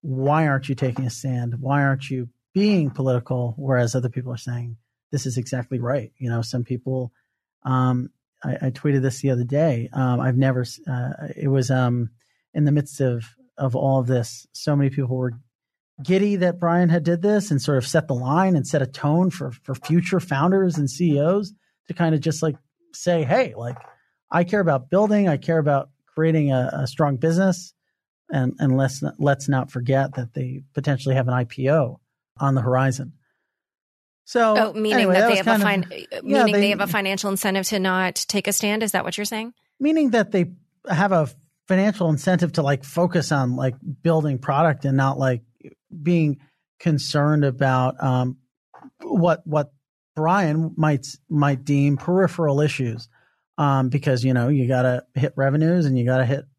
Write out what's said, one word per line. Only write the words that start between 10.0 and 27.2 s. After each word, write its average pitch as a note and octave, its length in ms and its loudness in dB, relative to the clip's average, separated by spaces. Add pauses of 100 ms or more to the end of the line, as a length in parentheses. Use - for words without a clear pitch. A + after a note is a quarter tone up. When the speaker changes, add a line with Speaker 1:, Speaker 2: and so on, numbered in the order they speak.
Speaker 1:
I've B2 180 0
never, C3 240 2
s-, - 260 -10
uh, B2+ 400 -6 (100)
it - 100 -4
was, C3+ 220 2
um, B2 400 0 (440)
in D3+ 120 2
the C#3+ 80 4
midst D3 260 -2
of, A#2+ 260 -2 (320)
of C3 200 -2
all C3+ 220 2
of B2 80 -2
this, B2 440 -2
so - 240 -2
many C#3+ 140 2
people C3 260 -4
were B2 240 -4 (640)
giddy F#3+ 340 2
that F3+ 220 0
Brian F3 300 2
had E3 140 2
did E3+ 180 0
this G#3 300 2
and C#3 100 0
sort C#3+ 160 0
of A#2+ 100 -2
set D#3 200 0
the C#3 80 -2
line D#3+ 420 2
and C3+ 100 -2
set D3 140 0
a C3 60 -2
tone D#3+ 420 0
for, C3+ 220 -8
for C3 240 -10
future F3 440 0
founders F3 580 0
and C#3+ 120 0
C F3 220 0
E C#3+ 100 2
Os F#3+ 320 0 (340)
to F3 60 -10
kind E3 220 0
of C#3+ 60 0
just, D#3+ 200 -2
like, D#3 140 -2 (360)
say, E3+ 320 -2
"Hey, C#3 320 0
like, A#2 220 -8 (540)
I F3 140 2
care G#3 140 0
about C#3+ 300 0
building, G3+ 400 2
I D3 80 2
care E3 220 0
about C#3+ 320 0 (160)
creating D#3 440 2
a, B2+ 220 0
a C#3+ 140 -4
strong C#3+ 300 0
business." F3 580 0 (580)